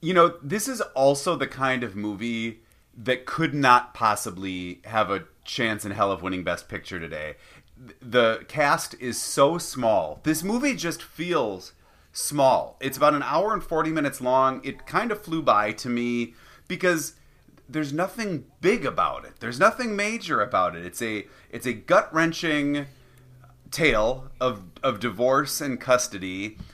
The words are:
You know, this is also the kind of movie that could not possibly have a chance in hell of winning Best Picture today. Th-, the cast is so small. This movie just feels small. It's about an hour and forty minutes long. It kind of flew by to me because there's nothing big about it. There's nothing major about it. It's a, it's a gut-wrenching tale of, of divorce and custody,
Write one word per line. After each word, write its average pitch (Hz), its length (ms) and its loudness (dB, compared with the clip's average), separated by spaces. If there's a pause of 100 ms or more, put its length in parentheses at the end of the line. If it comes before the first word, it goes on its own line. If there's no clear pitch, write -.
You 175 140 -2
know, 170 280 6
this 202 260 -4
is 240 120 -6
also 139 560 2
the 135 120 -2
kind 131 340 -2
of 101 140 -6
movie 113 640 -4 (360)
that 123 300 -2
could 160 260 -2
not 127 420 6
possibly 92 920 -2
have 107 260 0
a 92 140 -2 (200)
chance 110 400 -4
in 101 60 -6
hell 101 220 0
of 82 100 -4
winning 92 220 -6
Best 87 240 -4
Picture 87 320 -10
today. 76 340 -10 (440)
Th-, 120 220 -20
the 117 480 2
cast 147 520 0
is 120 200 -6
so 151 380 2
small. 104 640 0
This 156 220 0
movie 247 320 0
just 165 260 -6
feels 143 680 -4 (400)
small. 131 680 2
It's 135 160 -6
about 147 180 6
an 143 100 -2
hour 170 280 0
and 196 100 -2
forty 160 280 0
minutes 143 300 -2
long. 131 440 4
It - 220 -10
kind 214 260 -2
of 208 80 -4
flew 165 220 -4
by 107 300 4
to 123 160 -8
me 120 460 -2 (340)
because 175 460 0 (540)
there's 143 240 -4
nothing 185 520 -4 (160)
big 185 260 2
about 73 380 0
it. - 160 -20
There's 120 180 -6
nothing 220 380 2
major 202 440 -2
about 90 360 2
it. 85 100 -10
It's 90 160 -8
a, 107 240 -4 (240)
it's - 160 -10
a 123 60 0
gut-wrenching 151 1120 0 (840)
tale 123 580 2 (100)
of, 120 220 -2 (220)
of 117 160 -2
divorce 127 600 0
and 139 200 -4
custody, 101 760 -2 (180)